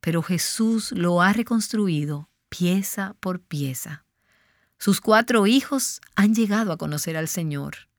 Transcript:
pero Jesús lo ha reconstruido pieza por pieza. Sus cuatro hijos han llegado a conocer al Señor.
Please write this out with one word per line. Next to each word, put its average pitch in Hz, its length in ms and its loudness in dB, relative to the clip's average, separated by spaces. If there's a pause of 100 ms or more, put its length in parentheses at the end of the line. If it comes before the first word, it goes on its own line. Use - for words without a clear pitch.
pero 165 220 -2
Jesús 220 680 -2
lo 175 320 2
ha 190 100 4
reconstruido 196 960 -2 (200)
pieza 190 720 -2
por 185 180 -6
pieza. 143 640 -8 (760)
Sus 196 220 2
cuatro 220 460 4
hijos 262 540 0 (160)
han 208 180 6
llegado 214 380 0
a 160 40 -4
conocer 156 400 -4
al 160 120 -4
Señor. 147 480 -4 (220)